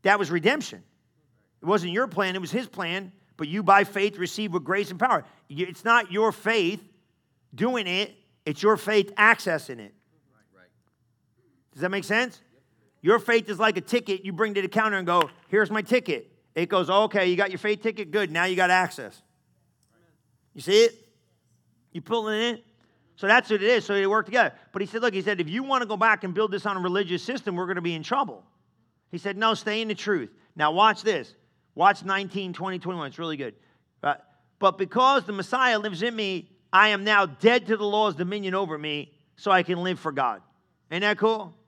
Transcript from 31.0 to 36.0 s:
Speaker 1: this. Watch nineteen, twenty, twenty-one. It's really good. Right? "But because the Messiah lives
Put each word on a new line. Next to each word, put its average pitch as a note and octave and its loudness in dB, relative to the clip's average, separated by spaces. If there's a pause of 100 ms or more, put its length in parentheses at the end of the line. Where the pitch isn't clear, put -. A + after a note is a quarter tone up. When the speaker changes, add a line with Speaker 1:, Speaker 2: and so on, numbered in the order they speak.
Speaker 1:
this. F3 -2 (400)
Watch F#3 4
nineteen, F#3+ -4
twenty, F#3 -8
twenty-one. E3+ -8
It's C3 -14
really D#3+ -6
good. B2 -10 (480)
Right? C#3+ -2 (400)
"But F#3+ 4
because B3 2
the G#3 -8
Messiah A#3+ 0
lives G3+ -6